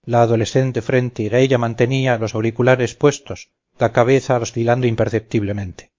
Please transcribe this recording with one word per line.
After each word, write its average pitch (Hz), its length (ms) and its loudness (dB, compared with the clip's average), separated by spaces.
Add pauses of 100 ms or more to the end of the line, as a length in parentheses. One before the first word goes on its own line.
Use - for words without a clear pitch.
La 120 180 2
adolescente 117 600 0
frente 120 540 -2
a 127 40 4
ella 131 180 4
mantenía 120 600 0
los 110 160 -4
auriculares 117 640 0
puestos, - 560 -2 (260)
la 117 140 0
cabeza 127 460 2
oscilando 120 500 0
imperceptiblemente. 104 1120 -4